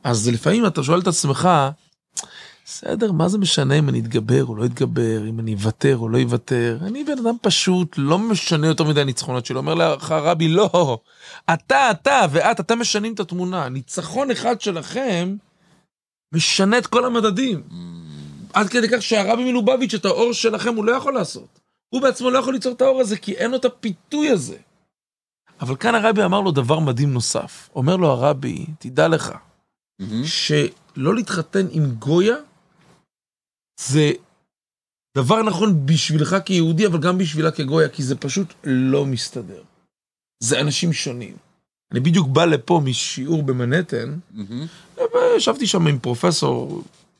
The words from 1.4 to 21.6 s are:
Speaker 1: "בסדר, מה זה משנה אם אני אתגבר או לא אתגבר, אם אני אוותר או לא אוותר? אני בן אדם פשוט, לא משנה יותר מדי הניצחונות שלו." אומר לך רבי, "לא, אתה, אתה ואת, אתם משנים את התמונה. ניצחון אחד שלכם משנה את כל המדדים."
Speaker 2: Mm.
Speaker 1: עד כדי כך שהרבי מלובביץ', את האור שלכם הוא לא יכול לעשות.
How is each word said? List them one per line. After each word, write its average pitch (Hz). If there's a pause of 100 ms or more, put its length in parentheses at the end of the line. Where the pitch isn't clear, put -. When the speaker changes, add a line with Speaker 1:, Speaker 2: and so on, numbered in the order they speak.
Speaker 1:
"בסדר, -
מה 165
זה 208
משנה 147
אם 147
אני 123
אתגבר 113
או 113
לא 110
אתגבר, 117
אם 113
אני 110
אוותר 110
או 113
לא 117
אוותר? 120
אני 247
בן 285
אדם 233
פשוט, 180
לא 147
משנה 170
יותר 160
מדי 147
הניצחונות 127
שלו." 131
אומר 156
לך 156
רבי, 160
"לא, 165 (560)
אתה, 262
אתה 247
ואת, 170
אתם 233
משנים 220
את 202
התמונה. 180
ניצחון 165
אחד 233
שלכם 190 (1000)
משנה 196
את -
כל 247
המדדים." 226
Speaker 2:
Mm. - (800)
Speaker 1:
עד 202
כדי 233
כך 226
שהרבי 226
מלובביץ', 247
את 208
האור 214
שלכם 220
הוא 214
לא 226
יכול 269
לעשות. - (280)